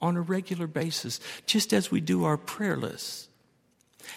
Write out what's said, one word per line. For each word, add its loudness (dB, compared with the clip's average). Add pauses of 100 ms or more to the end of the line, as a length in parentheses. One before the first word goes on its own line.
on 2
a 0
regular -2
basis, -4 (260)
just 4
as 4
we 4
do 4
our 4
prayer -2
lists. -6 (880)